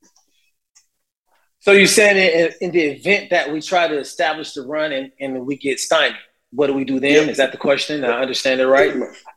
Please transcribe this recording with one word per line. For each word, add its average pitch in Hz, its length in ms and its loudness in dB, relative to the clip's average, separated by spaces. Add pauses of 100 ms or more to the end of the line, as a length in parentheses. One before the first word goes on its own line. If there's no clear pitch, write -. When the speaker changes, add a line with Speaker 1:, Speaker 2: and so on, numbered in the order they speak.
(1600)
Speaker 1:
So 202 120 4
you're 196 140 8
saying 202 300 4
in, 170 340 2 (100)
in 180 120 -4
the 170 80 2
event 156 500 -2
that 147 220 -2
we 156 80 -6
try 170 280 0
to 151 100 -4
establish 156 540 -6
the 143 100 -12
run 151 300 -4
and, 135 280 -8
and 131 260 -8
we 139 100 -6
get 135 240 -4
stymied, 143 340 0 (380)
what 139 160 0
do 139 60 -2
we 135 100 -4
do 131 160 -4
then? 139 120 2
Speaker 2:
Yep. 151 160 6
Speaker 1:
Is 110 80 -6
that 131 160 0
the - 60 -14
question? 143 460 -2
I 120 160 -2
understand 131 400 -2
it 131 60 2
right? 135 260 4
Speaker 2:
Pretty 127 140 -6
much. - 100 -20 (200)